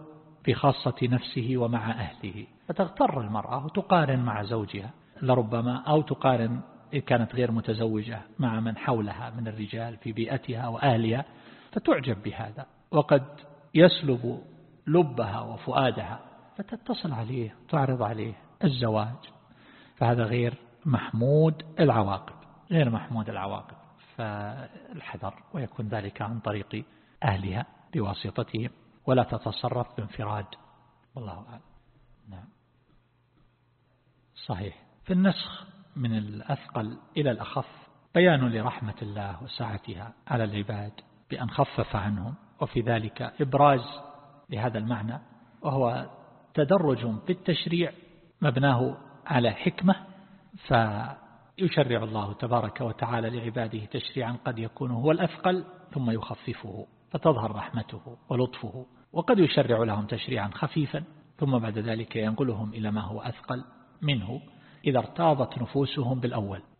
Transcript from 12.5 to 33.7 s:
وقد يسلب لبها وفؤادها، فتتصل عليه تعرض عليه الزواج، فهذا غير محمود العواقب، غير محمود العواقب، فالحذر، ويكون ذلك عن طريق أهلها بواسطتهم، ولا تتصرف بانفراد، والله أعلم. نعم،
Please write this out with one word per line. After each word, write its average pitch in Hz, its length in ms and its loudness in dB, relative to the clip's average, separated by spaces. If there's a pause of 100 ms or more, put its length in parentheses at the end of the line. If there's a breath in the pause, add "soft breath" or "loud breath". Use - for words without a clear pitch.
وقد 143 340 6 (480)
يسلب 131 680 6 (460)
لبها 117 540 2
وفؤادها، 113 800 -2 (380)
فتتصل 202 560 -6
عليه 117 420 -4 (140)
تعرض 131 340 2
عليه 110 300 -4 (300)
الزواج، 120 640 0 (680 loud breath)
فهذا 120 280 4
غير 120 300 2 (320)
محمود 147 800 4 (160)
العواقب، 110 560 4 (360)
غير 156 180 4
محمود 110 400 -4
العواقب، 98 480 -8 (380)
فالحذر، 110 1160 -10 (200)
ويكون 120 340 -6
ذلك 101 340 -6
عن 110 180 -6
طريق 104 460 -6 (380 soft breath)
أهلها 95 420 0 (280)
بواسطتهم، 113 760 -4 (360)
ولا 127 180 6
تتصرف 120 640 -4 (100)
بانفراد، 107 480 -6 (720)
والله 107 340 -12
أعلم. 117 120 -20 (680)
نعم، 95 180 -18 (1900)